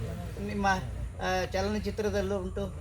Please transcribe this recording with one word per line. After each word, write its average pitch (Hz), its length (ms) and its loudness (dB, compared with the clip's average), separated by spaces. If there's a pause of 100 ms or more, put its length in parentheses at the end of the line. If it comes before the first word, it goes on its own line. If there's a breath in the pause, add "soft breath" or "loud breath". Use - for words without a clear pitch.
(480)
ನಿಮ್ಮ, 202 200 2
ಆ, 185 760 0
ಚಲನಚಿತ್ರದಲ್ಲೂ 196 920 2
ಉಂಟು. 190 240 -2 (200)